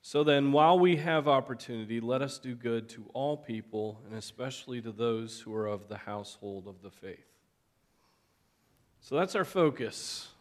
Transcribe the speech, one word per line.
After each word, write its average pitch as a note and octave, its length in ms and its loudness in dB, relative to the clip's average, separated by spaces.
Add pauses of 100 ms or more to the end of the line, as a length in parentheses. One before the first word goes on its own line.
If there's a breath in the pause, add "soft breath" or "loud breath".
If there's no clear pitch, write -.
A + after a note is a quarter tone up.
So D3+ 160 2
then, C#3 300 6
while D#3+ 260 8
we F3+ 160 8
have D#3 320 2
opportunity, A#2 720 0
let B2 220 0
us C#3 180 -6
do B2+ 160 -8
good A#2 360 -4
to G#2+ 220 -18
all C#3+ 220 -2
people, G#2+ 720 -6
and A2 100 -12
especially B2+ 640 -10
to A2 120 -10
those A2+ 480 -2
who A2 120 -12
are G#2+ 140 -2
of G2+ 220 -6
the G#2 80 -10
household G2+ 680 -12
of F#2 160 -16
the F#2+ 80 -18
faith. - 380 -18 (1700)
So - 140 -8
that's F3+ 200 0
our G3 80 2
focus - 840 -2 (120)